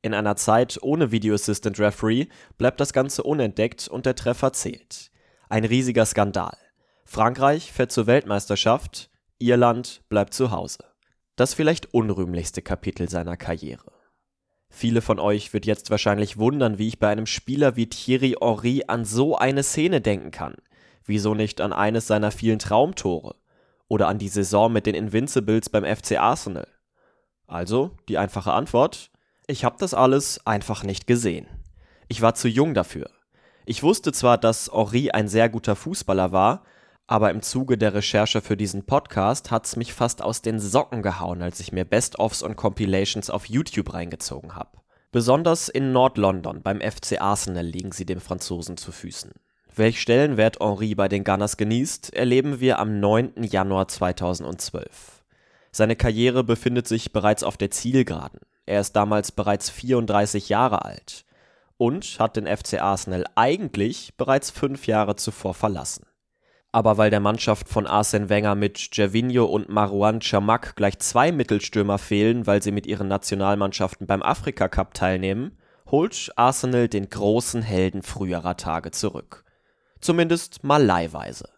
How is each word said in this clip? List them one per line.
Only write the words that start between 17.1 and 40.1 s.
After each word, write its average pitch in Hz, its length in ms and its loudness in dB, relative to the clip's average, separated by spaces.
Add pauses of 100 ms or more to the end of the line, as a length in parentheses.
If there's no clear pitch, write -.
Spieler 131 520 0
wie 113 100 0
Thierry 127 540 0
Henry 117 460 0
an 117 180 -2
so 120 320 0
eine 139 260 2
Szene 156 380 0
denken 101 300 -2
kann. - 240 -10 (500)
Wieso 104 280 0
nicht 107 280 -2
an 101 100 -2
eines 110 360 0
seiner 104 240 2
vielen 110 280 0
Traumtore? 107 760 0 (520)
Oder 98 220 2
an 104 80 -2
die 98 120 -6
Saison 104 440 2
mit 107 120 0
den 101 100 0
Invincibles 110 720 0
beim 104 160 0
F 101 160 -2
C 98 160 -2
Arsenal? 98 500 -2 (800)
Also, 104 440 -2 (180)
die 92 80 0
einfache 98 340 -2
Antwort: 131 600 0 (340)
Ich 127 200 -6
hab - 120 -2
das 185 160 -4
alles 135 540 2
einfach 104 360 -4
nicht 98 220 -6
gesehen. 113 400 0 (600)
Ich 110 140 -6
war 113 120 6
zu - 140 -2
jung 135 260 2
dafür. 87 380 -4 (540)
Ich - 180 -6
wusste 170 280 2
zwar, 120 280 4
dass - 340 0
Henry 113 380 0
ein 107 160 0
sehr 113 220 4
guter 110 260 -2
Fußballer 95 560 -2
war, 104 320 2 (420)
aber 107 240 2
im 101 140 -4
Zuge 127 340 -2
der 104 160 2
Recherche 104 480 0
für 104 160 -2
diesen 98 280 -4
Podcast 120 680 -2
hat's - 240 -4
mich 117 180 -6
fast - 300 -2